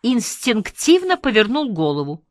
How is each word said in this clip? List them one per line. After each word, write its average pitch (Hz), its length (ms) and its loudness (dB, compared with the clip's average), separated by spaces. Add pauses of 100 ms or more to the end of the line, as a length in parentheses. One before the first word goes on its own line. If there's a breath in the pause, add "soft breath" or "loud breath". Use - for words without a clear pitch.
«инстинктивно 254 1120 0
повернул 240 560 0
голову». 147 580 -4